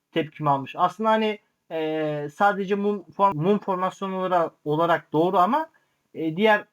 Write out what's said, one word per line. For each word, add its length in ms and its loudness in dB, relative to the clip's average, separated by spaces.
tepkim 360 -4
almış. 300 -2
Aslında 320 0
hani, 300 0
e, 640 -4
sadece 420 0
mum 300 -2
form-, 180 2
mum 240 2
formasyonu 560 -4
olarak, 380 0
olarak 480 0
doğru 240 2
ama, 320 2
e, 240 -6
diğer 360 2